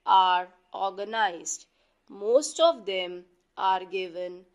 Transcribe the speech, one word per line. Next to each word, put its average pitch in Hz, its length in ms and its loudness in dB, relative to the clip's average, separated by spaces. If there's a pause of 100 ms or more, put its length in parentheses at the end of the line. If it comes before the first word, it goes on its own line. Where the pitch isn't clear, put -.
are 185 420 4 (260)
organized. 196 920 -4 (440)
Most 233 500 0
of 320 260 4
them 180 400 -6 (320)
are 190 260 0
given 180 720 -8